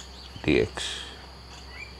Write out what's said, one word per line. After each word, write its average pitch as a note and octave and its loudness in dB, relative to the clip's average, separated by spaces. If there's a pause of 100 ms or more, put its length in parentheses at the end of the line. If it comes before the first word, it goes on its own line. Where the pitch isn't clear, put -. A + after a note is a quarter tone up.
(440)
dx. - 6 (1160)